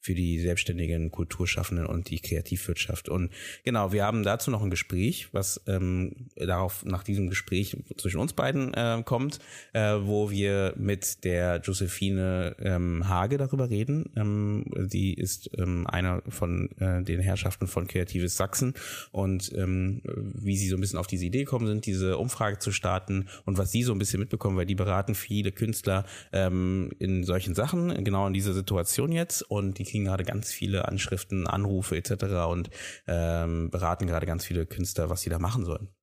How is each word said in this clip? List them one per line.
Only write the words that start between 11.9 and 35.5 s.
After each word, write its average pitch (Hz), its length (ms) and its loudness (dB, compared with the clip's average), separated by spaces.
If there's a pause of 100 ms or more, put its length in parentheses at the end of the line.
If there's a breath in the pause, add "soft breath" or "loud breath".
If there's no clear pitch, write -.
ähm, 87 500 2
Hage 98 300 4
darüber 135 320 2
reden. 127 460 0
Ähm, 104 480 2 (280)
die 95 220 2
ist, - 420 -4
ähm, 90 300 0
einer 90 420 2
von, 90 500 0
äh, 92 260 2
den 90 160 2
Herrschaften 95 480 2
von 90 180 0
Kreatives 90 500 0
Sachsen 127 380 0 (380 loud breath)
und, 95 420 0
ähm, 95 500 0
wie 98 520 -2
sie 98 100 2
so 92 100 2
ein 92 40 0
bisschen 95 180 0
auf 87 80 -2
diese 90 200 -2
Idee 123 180 0
gekommen 117 240 0
sind, 107 180 0
diese 92 320 2
Umfrage 104 400 0
zu - 140 -2
starten 95 560 0 (160 loud breath)
und 95 140 0
was 92 120 2
sie 117 140 2
so 123 80 2
ein 98 60 0
bisschen 95 220 0
mitbekommen, 101 360 0
weil 90 80 2
die 95 100 0
beraten 95 400 2
viele 98 380 -2
Künstler, 101 540 0 (260 loud breath)
ähm, 92 680 2
in 92 260 2
solchen 90 300 0
Sachen, 170 500 2
genau 98 220 2
in 95 60 2
dieser 98 220 0
Situation 95 580 0
jetzt 170 300 -2
und 101 360 -2
die 101 60 -4
kriegen 101 220 0
gerade 95 180 0
ganz 98 260 -4
viele 95 380 0
Anschriften, 95 580 -2
Anrufe 95 500 0
et 87 100 -4
cetera 95 400 0
und, 87 240 0 (360 loud breath)
ähm, 82 640 0
beraten 90 360 0
gerade 82 180 0
ganz 85 220 -2
viele 87 180 0
Künstler, 85 460 -2
was 87 100 -2
sie - 80 -4
da 85 100 0
machen 95 280 0